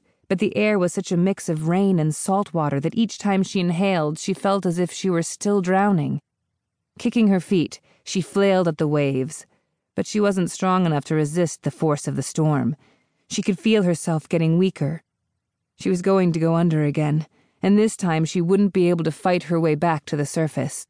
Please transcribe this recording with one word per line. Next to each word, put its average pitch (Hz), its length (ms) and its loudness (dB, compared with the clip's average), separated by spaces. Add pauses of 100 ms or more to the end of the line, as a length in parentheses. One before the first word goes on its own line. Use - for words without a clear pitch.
(280)
but 196 100 0
the 208 180 0
air 214 220 2
was 180 160 0
such - 180 -6
a 180 60 0
mix 185 320 0
of 156 180 -2
rain 190 300 2
and 156 160 0
salt 196 400 -2
water 147 260 0
that 160 160 -4
each 226 220 -2
time 196 240 0
she 190 180 -2
inhaled, 175 600 0
she - 120 -6
felt 196 360 0
as 170 100 -2
if 175 140 -2
she - 180 -4
were 170 140 0
still 202 360 -2
drowning. 180 600 0 (800)
Kicking 226 300 2
her 190 100 2
feet, - 420 -2 (220)
she - 180 -6
flailed 190 460 2
at 156 100 -2
the 160 100 0
waves, 143 600 -2 (480)
but 190 100 -4
she - 140 -4
wasn't 190 320 0
strong 185 340 0
enough 147 200 0
to 160 100 -2
resist 156 480 -2
the 147 80 -2
force 151 360 -2
of 139 80 -4
the 135 60 -4
storm. 147 540 0 (520)
She - 140 -6
could 190 160 -2
feel 220 240 2
herself 170 480 -2
getting 165 300 2
weaker. 165 420 -2 (760)
She 190 100 -4
was 180 140 -2
going 190 300 4
to 165 60 -2
go 165 160 2
under 165 280 2
again, 151 420 0 (380)
and 196 120 4
this 214 220 2
time 160 260 0
she 160 160 -2
wouldn't 190 340 2
be 175 180 4
able 170 140 0
to 160 60 -2
fight 180 320 0
her 170 160 0
way 160 140 2
back 156 320 -2
to - 100 -6
the 147 120 -2
surface. 147 640 -4